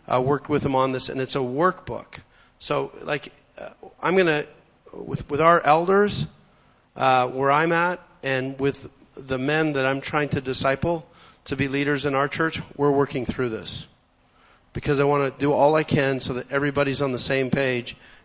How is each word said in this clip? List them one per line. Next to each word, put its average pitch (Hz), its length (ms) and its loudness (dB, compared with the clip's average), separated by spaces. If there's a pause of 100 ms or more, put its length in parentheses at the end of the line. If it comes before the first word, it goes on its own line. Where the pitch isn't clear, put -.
uh, 127 140 2
worked 135 280 -2
with 143 160 0
him 139 100 0
on 131 180 2
this, 127 160 -6
and 135 120 -6
it's 131 160 -6
a 143 40 -2
workbook. 135 800 -4 (380)
So, 139 340 -4 (100)
like, 147 300 -6 (260)
uh, - 120 -14 (320)
I'm 170 140 0
gonna, 160 280 4 (480)
with, - 380 -10
with 143 100 0
our 165 200 8
elders, 175 680 4 (680)
uh, 131 320 4
where 131 220 0
I'm 160 220 4
at, 175 280 0 (220)
and 135 360 -2
with 135 320 -2 (240)
the 131 240 -6
men 151 360 0
that 135 120 2
I'm 135 140 0
trying 147 300 -2
to 151 100 -2
disciple 135 680 -2 (400)
to 139 100 -4
be 139 120 -2
leaders 143 380 0
in 143 80 0
our 139 140 2
church, 160 340 -2 (140)
we're 143 140 2
working 139 360 0
through 123 240 -2
this. 92 360 -10 (880)
Because 143 260 0
I 143 60 4
wanna 143 260 2
do 139 220 0
all 143 240 4
I 156 80 2
can 135 360 0
so 131 140 -4
that 123 160 -8
everybody's 139 500 0
on 139 120 0
the 123 60 -4
same 135 320 -2
page 127 460 -2 (280)